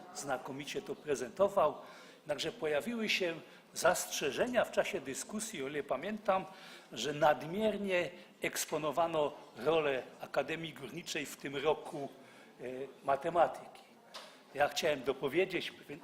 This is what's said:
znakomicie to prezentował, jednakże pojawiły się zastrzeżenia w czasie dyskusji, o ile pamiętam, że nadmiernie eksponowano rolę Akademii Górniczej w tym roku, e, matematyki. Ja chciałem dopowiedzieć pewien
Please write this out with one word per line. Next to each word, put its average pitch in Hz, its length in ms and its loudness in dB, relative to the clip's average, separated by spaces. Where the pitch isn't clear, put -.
znakomicie 139 680 -4
to 139 140 -6
prezentował, 151 800 2
jednakże 151 340 -4
pojawiły 190 580 -2
się 165 300 0
zastrzeżenia 180 920 2
w - 60 -10
czasie 180 300 0
dyskusji, 139 640 -6
o 135 40 -4
ile 147 160 -4
pamiętam, 190 640 0
że 139 220 -2
nadmiernie 175 960 4
eksponowano 160 920 2
rolę 139 460 4
Akademii 160 520 -2
Górniczej 156 520 -6
w - 120 -12
tym 139 180 -6
roku, 143 540 0
e, - 20 -12
matematyki. 165 760 2
Ja 143 140 4
chciałem 151 360 0
dopowiedzieć 151 680 0
pewien - 320 -14